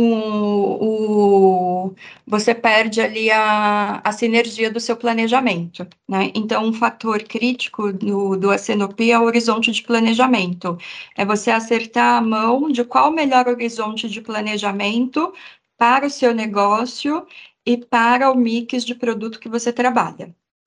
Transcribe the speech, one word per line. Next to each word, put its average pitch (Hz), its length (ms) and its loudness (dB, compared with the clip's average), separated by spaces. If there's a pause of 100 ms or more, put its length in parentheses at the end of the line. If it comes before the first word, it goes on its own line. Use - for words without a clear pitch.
o, 208 1800 2
o, 190 100 -8 (320)
você 214 260 2
perde 220 460 2
ali 220 320 0
a, 208 720 2
a 208 80 0
sinergia 226 580 0
do 226 100 -6
seu 233 180 -4
planejamento, 226 880 -2 (180)
né? 190 300 -2
Então, 220 300 -2
um 226 80 0
fator 226 500 -2
crítico 226 680 -4
do, 196 420 -2
do 196 160 0
S 202 200 -2
N 208 120 0
O 196 60 -4
P 226 220 0
é 233 80 4
o 233 40 2
horizonte 233 480 0
de - 120 -6
planejamento. 226 920 0 (380)
É - 80 -4
você 208 280 0
acertar 226 680 0
a 233 40 0
mão 226 480 0
de 240 140 0
qual 262 260 2
o 320 60 0
melhor 262 320 2
horizonte 233 600 -4
de 202 100 -10
planejamento 214 1120 -4 (460)
para 254 280 2
o 285 40 -4
seu 247 260 0
negócio 220 920 -2 (400)
e 240 120 2
para 240 520 2
o 262 60 2
mix 233 480 0
de 233 100 -6
produto 226 460 -6
que - 80 -14
você 233 240 -4
trabalha. 233 640 -2 (320)